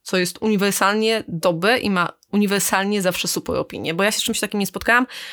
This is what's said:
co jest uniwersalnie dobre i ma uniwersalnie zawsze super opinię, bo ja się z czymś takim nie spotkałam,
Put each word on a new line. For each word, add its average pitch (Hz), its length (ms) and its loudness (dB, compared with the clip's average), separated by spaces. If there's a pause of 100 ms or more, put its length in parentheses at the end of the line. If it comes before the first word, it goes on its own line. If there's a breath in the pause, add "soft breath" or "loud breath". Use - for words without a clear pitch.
co - 140 -4
jest 180 240 0
uniwersalnie 208 880 2
dobre 175 500 2
i 208 120 -2
ma 180 220 0 (200)
uniwersalnie 202 680 0
zawsze - 260 0
super - 280 -4
opinię, 135 380 -4
bo 185 100 2
ja 214 80 2
się - 60 -2
z - 40 -2
czymś - 180 -2
takim 208 200 -2
nie 196 60 0
spotkałam, 233 400 2 (260 loud breath)